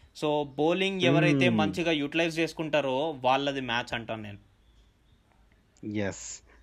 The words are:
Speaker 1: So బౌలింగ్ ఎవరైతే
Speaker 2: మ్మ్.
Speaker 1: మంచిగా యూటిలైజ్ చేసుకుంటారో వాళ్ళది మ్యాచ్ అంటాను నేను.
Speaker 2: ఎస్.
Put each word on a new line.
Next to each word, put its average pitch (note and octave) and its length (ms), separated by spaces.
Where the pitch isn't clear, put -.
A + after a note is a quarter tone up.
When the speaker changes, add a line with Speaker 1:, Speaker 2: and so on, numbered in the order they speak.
Speaker 1:
So D3 200
బౌలింగ్ F3+ 580
ఎవరైతే D3 460
Speaker 2:
మ్మ్. A2+ 100
Speaker 1:
మంచిగా D#3+ 340
యూటిలైజ్ D#3+ 460
చేసుకుంటారో D3+ 840
వాళ్ళది C#3 400
మ్యాచ్ A#2+ 340
అంటాను A2+ 280
నేను. G#2 160
Speaker 2:
ఎస్. G#2 560